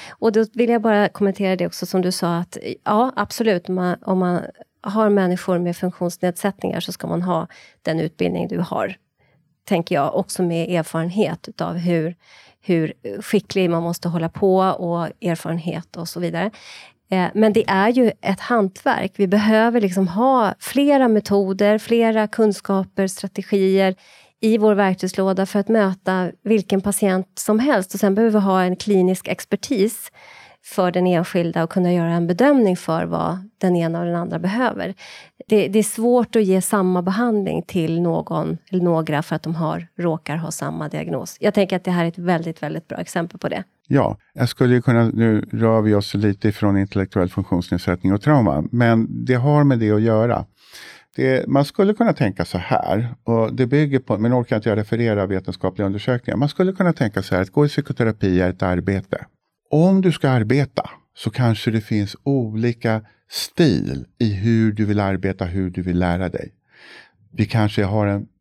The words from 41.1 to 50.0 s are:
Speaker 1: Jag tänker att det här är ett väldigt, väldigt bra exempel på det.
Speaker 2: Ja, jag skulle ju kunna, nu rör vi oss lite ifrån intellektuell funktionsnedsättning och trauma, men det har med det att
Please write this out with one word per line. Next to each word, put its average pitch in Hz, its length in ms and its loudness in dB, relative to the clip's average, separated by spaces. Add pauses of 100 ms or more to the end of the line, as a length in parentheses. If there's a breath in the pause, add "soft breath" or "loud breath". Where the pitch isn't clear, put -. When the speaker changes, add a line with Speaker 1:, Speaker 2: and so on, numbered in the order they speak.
Speaker 1:
Jag 202 140 -2
tänker 196 220 0
att 175 80 -6
det 185 60 -4
här 175 140 0
är 165 40 -2
ett 170 100 -10
väldigt, 170 440 -4
väldigt 160 260 -8
bra - 100 -10
exempel 175 400 -8
på 160 100 -6
det. - 160 -6 (220)
Speaker 2:
Ja, 123 300 0 (160)
jag 120 160 -2
skulle 123 260 2
ju 123 80 2
kunna, 117 260 4
nu 110 320 2 (120)
rör 113 280 2
vi 107 140 4
oss 101 200 -2
lite 101 340 0
ifrån 101 300 0
intellektuell 98 500 -2
funktionsnedsättning 90 840 -2
och 104 100 0
trauma, 101 500 2
men 117 520 2
det 127 100 2
har 147 300 2
med 131 140 4
det 110 120 2
att 107 120 4